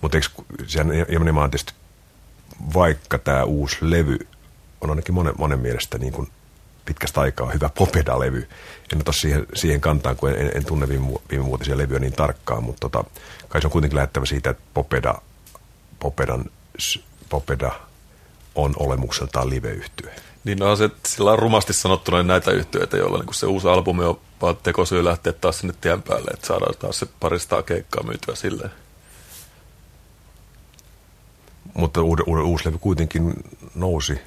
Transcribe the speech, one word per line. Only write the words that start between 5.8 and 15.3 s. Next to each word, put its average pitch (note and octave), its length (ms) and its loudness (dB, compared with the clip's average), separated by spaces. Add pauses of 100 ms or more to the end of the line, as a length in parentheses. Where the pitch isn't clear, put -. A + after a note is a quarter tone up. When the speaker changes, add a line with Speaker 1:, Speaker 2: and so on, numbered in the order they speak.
Speaker 1:
niin B1+ 140 -4
kuin - 180 -8 (540)
pitkästä - 360 -4
aikaa B1+ 300 0
hyvä D2 180 0
Popeda-levy. C2 800 2 (440)
En D#2 80 0
ota D2 120 -2
siihen, D2 420 0
siihen D2 260 0
kantaan, C#2 360 0
kun C#2 140 0
en, - 100 0
en, C#2+ 140 0
en C#2+ 100 -2
tunne C#2+ 240 -2
viime C2+ 180 0
vu-, C2 240 -4
viimevuotisia C2+ 480 -2
levyjä C2 200 -2
niin C2 140 -2
tarkkaan, C#2 500 -2
mut A#1+ 180 -6
tota, A#1 240 -2 (440)
kai D#2 120 0
se D2+ 60 2
on D2 60 0
kuitenkin D2 240 2
lähdettävä C2+ 300 0
siitä, C2+ 240 -2
että - 120 -6 (120)
Popeda, C2 400 0 (880)